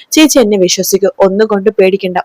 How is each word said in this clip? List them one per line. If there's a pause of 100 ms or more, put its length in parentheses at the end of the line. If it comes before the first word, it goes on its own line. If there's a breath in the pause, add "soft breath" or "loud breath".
(120 loud breath)
ചേച്ചി
എന്നെ
വിശ്വസിക്കൂ, (100)
ഒന്നും
കൊണ്ട്
പേടിക്കണ്ട,